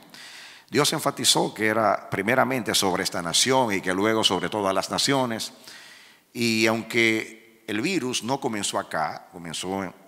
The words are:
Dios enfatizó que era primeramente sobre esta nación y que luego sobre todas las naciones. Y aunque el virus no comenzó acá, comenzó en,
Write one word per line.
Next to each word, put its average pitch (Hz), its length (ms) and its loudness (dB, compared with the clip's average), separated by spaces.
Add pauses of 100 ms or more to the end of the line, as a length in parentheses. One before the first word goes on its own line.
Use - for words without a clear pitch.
(720)
Dios 143 220 2
enfatizó 143 600 0
que 107 140 0
era 107 420 2
primeramente 120 640 0
sobre 92 300 2
esta 90 180 -4
nación 117 520 2
y 95 80 0
que 90 120 -2
luego 107 300 2
sobre 90 240 2
todas 98 260 0
las 95 160 -2
naciones. 117 640 -2 (840)
Y 113 320 2
aunque 113 1000 0
el 104 140 -2
virus 127 420 -2
no 131 160 -2
comenzó 107 400 -4
acá, 85 540 -4
comenzó 87 500 -6
en, 90 100 -8 (140)